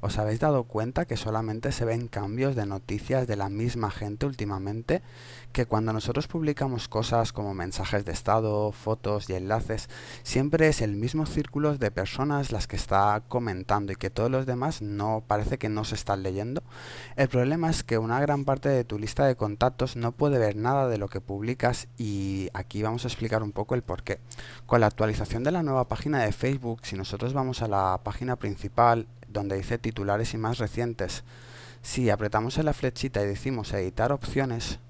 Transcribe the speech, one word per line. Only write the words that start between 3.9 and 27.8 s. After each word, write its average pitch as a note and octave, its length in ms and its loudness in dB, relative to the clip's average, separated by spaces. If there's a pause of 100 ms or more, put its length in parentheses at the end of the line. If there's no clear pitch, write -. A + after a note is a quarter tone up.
últimamente? G#2+ 760 -2 (520)
Que B2 120 2
cuando A2 280 2
nosotros A#2 340 -2
publicamos C#3+ 640 -2
cosas A2 420 2
como G2+ 220 -4
mensajes F#2+ 500 -2
de - 80 -6
estado, G#2 600 2
fotos G#2 560 -2
y F#2+ 40 0
enlaces, G#2 540 -2 (340)
siempre D3+ 460 4
es D#3 140 4
el G#2 160 0
mismo C3+ 280 0
círculo D3 520 0
de A#2 120 2
personas C3+ 600 0
las A2 160 -2
que - 80 -6
está G2+ 540 4
comentando G2+ 640 0
y - 20 -4
que G2 140 -4
todos A2+ 200 2
los C3 160 0
demás C3 360 -2
no, G#2+ 440 -2
parece G#2+ 320 2
que A2+ 120 -2
no G#2+ 160 0
se A2 100 -4
están G2+ 260 -2
leyendo. G2+ 420 -2 (520)
El C3+ 140 4
problema D3+ 400 2
es D#3 160 0
que A#2 120 2
una A2+ 220 2
gran C#3+ 240 2
parte C3+ 240 0
de C3 160 4
tu G#2+ 160 -4
lista G#2+ 260 2
de B2+ 120 4
contactos A#2+ 580 0
no A#2 160 0
puede C#3+ 260 4
ver G#2 200 4
nada B2+ 320 2
de A2+ 80 0
lo G2+ 100 -2
que F#2+ 140 -6
publicas A#2 680 -2 (100)
y G2 560 -2
aquí G2+ 300 -4
vamos A2+ 220 -2
a - 20 -2
explicar A2 340 -2
un G#2 120 -4
poco G#2+ 200 -4
el B2 100 0
porqué. - 360 -4 (460)
Con A#2+ 160 6
la G#2+ 60 8
actualización G#2+ 580 0
de D3+ 60 4
la F3 120 2
nueva C3+ 240 2
página C#3+ 340 0
de G#2 120 2
Facebook, B2+ 500 -2
si - 140 -6
nosotros G2+ 360 -2
vamos C3 280 -2
a A2+ 80 -2
la F#2+ 340 2